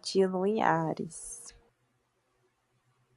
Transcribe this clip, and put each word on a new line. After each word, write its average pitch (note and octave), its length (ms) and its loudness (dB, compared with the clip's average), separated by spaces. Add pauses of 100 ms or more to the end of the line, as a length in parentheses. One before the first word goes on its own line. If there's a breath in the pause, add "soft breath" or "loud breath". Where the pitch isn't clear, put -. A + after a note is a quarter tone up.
de F#3+ 240 2
lua F#3 220 0
em A3 140 0
Áries. - 920 -2 (1600)